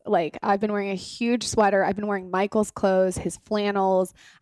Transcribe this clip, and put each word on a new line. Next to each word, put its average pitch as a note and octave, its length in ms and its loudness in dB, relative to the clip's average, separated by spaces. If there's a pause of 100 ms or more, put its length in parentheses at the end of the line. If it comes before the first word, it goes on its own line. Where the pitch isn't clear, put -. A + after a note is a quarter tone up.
Like, F3 360 0
I've G3+ 180 0
been G#3+ 120 -2
wearing G3+ 160 -4
a G3 60 -4
huge A#3 520 -2
sweater. G3 380 4
I've F#3+ 120 0
been G#3 100 -6
wearing F#3+ 240 -4
Michael's G3+ 400 0
clothes, F#3+ 480 2
his - 260 -6
flannels. G3 680 0 (280)